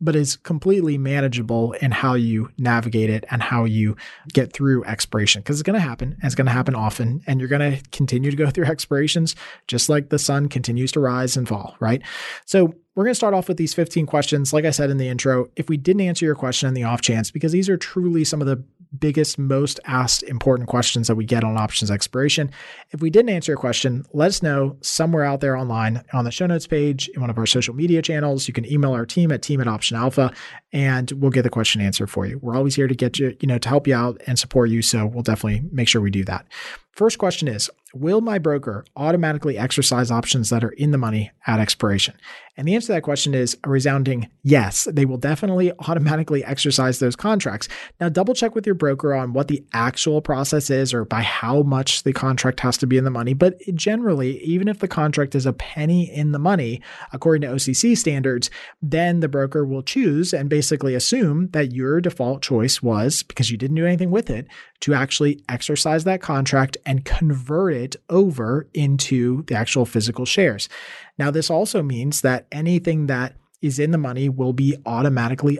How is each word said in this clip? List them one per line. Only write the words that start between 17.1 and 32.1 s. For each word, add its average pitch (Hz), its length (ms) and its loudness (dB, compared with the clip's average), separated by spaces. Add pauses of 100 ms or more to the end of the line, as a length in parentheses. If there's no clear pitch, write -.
because 156 220 -2
these 190 160 2
are 180 80 2
truly 175 480 0
some 151 160 -2
of 135 60 0
the 131 140 0 (380)
biggest, 147 400 0
most 139 460 0
asked 127 360 0
important 123 480 0
questions 120 380 0
that 113 80 2
we 110 100 -2
get 113 180 0
on 110 140 0
options 107 320 -2
expiration. 135 640 0 (400)
If 156 100 -8
we 160 80 0
didn't 220 220 4
answer 165 200 -2
your 139 60 0
question, 123 560 -2
let 151 140 4
us 180 160 0
know 139 380 0
somewhere 160 420 0
out 139 180 -2
there 135 160 0
online, 113 460 -2 (100)
on 123 120 0
the 120 40 -2
show 180 160 -2
notes 170 220 0
page, 147 480 0
in - 40 -8
one 120 120 -2
of 113 80 -2
our 110 80 0
social 123 260 0
media 160 300 2
channels. 147 440 -2
You 123 60 -8
can 117 180 -4
email 139 220 2
our 117 140 -2
team 170 240 2
at 131 100 -2
team 143 200 -2
at 120 60 0
Option 110 300 -2
Alpha, 127 340 2 (400)
and 131 420 0
we'll 135 180 2
get 127 100 2
the 123 80 2
question 110 320 0
answered 101 300 0